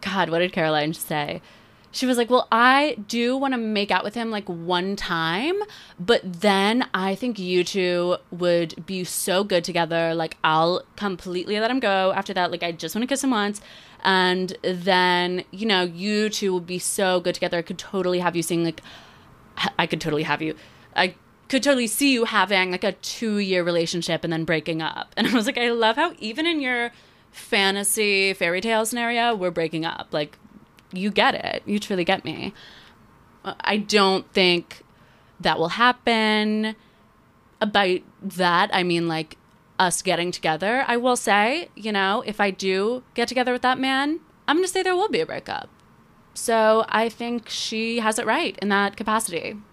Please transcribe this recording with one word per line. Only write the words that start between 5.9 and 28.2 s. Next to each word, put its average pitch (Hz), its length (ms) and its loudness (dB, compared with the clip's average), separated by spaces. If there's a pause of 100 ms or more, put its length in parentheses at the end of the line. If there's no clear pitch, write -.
but 180 240 2
then 196 680 2
I 190 220 -2
think 233 240 -4
you 180 240 2
two 175 540 0 (160)
would 170 520 0
be 185 200 -6
so 190 400 -2
good 190 180 0
together. 165 500 0
Like, 165 300 -4
I'll 160 400 4 (140)
completely 190 640 -4
let 226 100 0
him 254 80 0
go 190 380 2
after 196 180 -4
that. 180 160 2
Like, 175 140 -6
I 170 80 -2
just 160 240 -6
wanna 233 100 0
kiss 262 160 -2
him 269 80 2
once. 208 300 0 (420)
And 185 600 2
then, 180 920 2
you 196 140 -6
know, 190 160 6
you 202 480 0
two 202 220 -2
will 180 80 0
be 175 200 -6
so 185 400 0
good 175 140 -2
together. 175 240 -2
I 170 40 -2
could 175 160 -8
totally 180 400 -2
have 175 160 0
you 170 80 -2
seeing, 170 220 0
like, 165 160 -4 (840)
h-, - 160 0
I 170 80 2
could 165 140 -4
totally 151 240 -2
have 147 180 -4
you, 156 140 -6 (400)
I 180 180 0 (340)
could 262 140 0
totally 254 240 2
see 277 260 2
you 233 120 2
having, 190 480 2
like, 185 100 -4
a 202 100 0
two-year 202 720 -2
relationship 170 600 0
and 165 80 -2
then 160 120 -2
breaking 160 380 -2
up." - 340 -8
And 214 120 2
I 202 40 0
was 220 140 2
like, 262 120 -2
"I 240 120 0
love 226 240 2
how 311 240 0
even 233 260 -6
in 330 160 0
your 240 300 -2 (400)
fantasy 196 1000 0